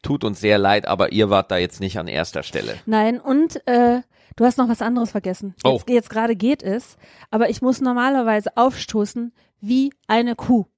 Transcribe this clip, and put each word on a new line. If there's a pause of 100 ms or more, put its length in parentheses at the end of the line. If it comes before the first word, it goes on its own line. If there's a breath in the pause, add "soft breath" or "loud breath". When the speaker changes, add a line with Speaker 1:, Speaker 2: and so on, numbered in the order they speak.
Speaker 1:
tut
uns
sehr
leid,
aber
ihr
wart
da
jetzt
nicht
an
erster
Stelle. (100)
Speaker 2:
Nein,
und,
äh, (360 soft breath)
du
hast
noch
was
anderes
vergessen. (100)
Speaker 1:
Oh.
Speaker 2:
Jetzt,
jetzt
gerade
geht
es, (340 loud breath)
aber
ich
muss
normalerweise
aufstoßen (280)
wie (160)
eine
Kuh. (140)